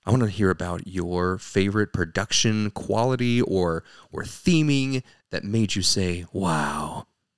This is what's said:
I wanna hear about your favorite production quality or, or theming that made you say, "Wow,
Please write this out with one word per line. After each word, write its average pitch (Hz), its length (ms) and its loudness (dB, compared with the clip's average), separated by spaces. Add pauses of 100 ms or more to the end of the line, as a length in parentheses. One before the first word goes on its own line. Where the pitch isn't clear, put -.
I - 60 0
wanna 123 180 4
hear 95 200 2
about 90 380 -4
your 90 520 -2
favorite 101 520 0
production 104 800 0
quality 120 680 0
or, 87 420 0 (280)
or - 120 -8
theming 139 760 2 (300)
that - 120 -4
made 104 320 0
you 98 60 0
say, 87 500 0
"Wow, 76 760 -4 (300)